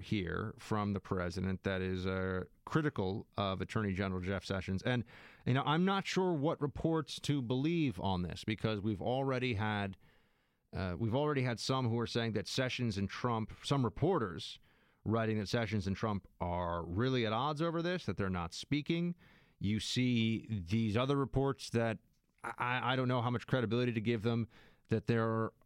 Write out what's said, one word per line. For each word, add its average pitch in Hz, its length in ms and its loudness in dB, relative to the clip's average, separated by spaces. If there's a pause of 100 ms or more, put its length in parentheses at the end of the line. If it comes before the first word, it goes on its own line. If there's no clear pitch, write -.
here 92 540 -2
from 104 340 0
the 98 80 -2
president 92 640 -2
that 95 160 0
is, 92 260 -2
uh, 92 360 -2 (240)
critical 113 600 0 (100)
of 95 240 -2
Attorney 101 320 -2
General 92 280 -2
Jeff 92 240 -4
Sessions. 95 380 -2
And, 123 200 0 (440)
you 123 80 4
know, 139 120 2
I'm 160 180 4
not 196 220 2
sure 185 260 2
what 147 280 0
reports 156 600 0
to 143 220 0
believe 135 580 2
on 92 220 2
this 82 220 -6
because 110 360 0
we've 98 220 0
already 127 520 0
had, 101 420 -2 (800)
uh, 90 200 -2
we've 110 180 0
already 143 280 2
had 123 160 -2
some 131 300 0
who 117 100 2
are 117 80 0
saying 117 280 0
that 104 120 -2
Sessions 120 520 0
and 98 120 0
Trump, 113 420 -2 (120)
some 139 200 2
reporters 117 760 0 (440)
writing 110 340 2
that 98 100 -2
Sessions 107 400 0
and 95 80 0
Trump 104 320 -2 (120)
are 87 440 -2
really 117 420 2
at 107 60 0
odds 143 300 0
over 170 200 0
this, 175 220 -2
that 95 120 -2
they're 95 140 0
not 87 240 -2
speaking. 170 640 -2 (420)
You 104 220 2
see 117 680 2 (220)
these 110 280 2
other 135 200 2
reports 135 540 0
that 117 280 0 (460)
I, 123 480 0
I 131 40 2
don't 127 120 2
know 127 140 2
how 123 80 0
much 117 180 -2
credibility 120 440 2
to 110 80 -2
give 113 220 0
them, 117 240 0 (440)
that 110 180 0
there 113 420 2 (160)